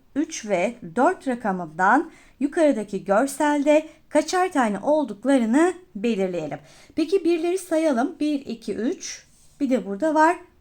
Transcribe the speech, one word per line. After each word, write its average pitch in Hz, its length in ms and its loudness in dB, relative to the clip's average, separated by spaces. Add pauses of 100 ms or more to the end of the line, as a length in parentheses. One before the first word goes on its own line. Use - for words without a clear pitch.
(160)
üç 294 340 -4
ve 202 260 -2 (200)
dört 302 320 0
rakamından 196 840 0 (280)
yukarıdaki 226 640 0
görselde 294 840 2 (220)
kaçar 359 420 0
tane 220 280 0
olduklarını 277 920 2 (220)
belirleyelim. 185 640 -2 (360)
Peki 320 280 0
birleri 339 340 0
sayalım. 311 600 0
Bir, 294 260 -2
iki, - 280 -8
üç. - 540 -6 (320)
Bir 277 100 -2
de 214 160 0
burada 202 280 -2
var 320 240 4 (240)